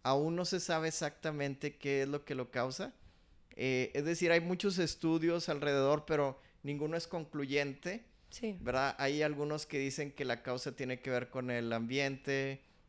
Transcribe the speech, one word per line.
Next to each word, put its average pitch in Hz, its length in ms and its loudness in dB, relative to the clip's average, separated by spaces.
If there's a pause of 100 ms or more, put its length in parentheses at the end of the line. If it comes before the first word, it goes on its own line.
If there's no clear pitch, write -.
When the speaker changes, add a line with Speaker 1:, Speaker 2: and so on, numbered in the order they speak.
Speaker 1:
Aún 143 320 4
no 180 100 0
se 180 140 0
sabe 160 280 0
exactamente 147 920 -2
qué 139 260 2
es 139 60 0
lo 143 160 -4
que 143 100 -6
lo 127 160 -4
causa. 131 420 -2 (600)
Eh, 127 380 0
es 147 120 0
decir, 170 260 2
hay 170 100 8
muchos 180 380 0
estudios 165 680 2
alrededor, 147 560 4
pero 143 340 0 (240)
ninguno 147 340 -2
es 165 100 -6
concluyente, 147 1000 -4 (240)
Speaker 2:
Sí. 214 300 -6
Speaker 1:
¿verdad? 127 400 0
Hay 143 220 2
algunos 151 440 0
que 147 140 -4
dicen 139 320 -4
que 143 140 -8
la 120 180 -2
causa 123 320 -4
tiene 127 240 -6
que 135 100 -8
ver 123 200 0
con 127 220 -4
el 117 200 0
ambiente, 135 880 -2 (280)